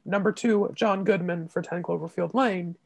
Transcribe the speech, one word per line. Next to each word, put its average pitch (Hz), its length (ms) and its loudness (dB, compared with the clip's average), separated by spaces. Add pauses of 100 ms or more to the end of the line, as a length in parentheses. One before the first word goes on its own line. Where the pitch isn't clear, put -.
number 202 280 2
two, 208 420 2
John 196 300 2
Goodman 175 440 0
for 180 140 -4
Ten 170 220 -6
Cloverfield 170 500 -4
Lane. 190 400 0 (120)